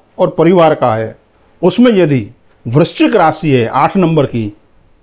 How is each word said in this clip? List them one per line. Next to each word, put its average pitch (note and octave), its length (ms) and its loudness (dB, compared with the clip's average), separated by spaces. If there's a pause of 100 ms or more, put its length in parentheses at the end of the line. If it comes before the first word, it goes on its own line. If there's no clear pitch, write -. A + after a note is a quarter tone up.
(200)
और F#3 100 0
परिवार D#3+ 460 2
का A#2+ 200 -2
है, A2 220 -8 (460)
उसमें A#3+ 280 2
यदि D3 400 0 (360)
वृश्चिक D#3+ 480 0
राशि D#3+ 360 0
है A#2+ 160 0
आठ C#3 300 -2
नंबर E3 280 0
की A2+ 320 -8 (460)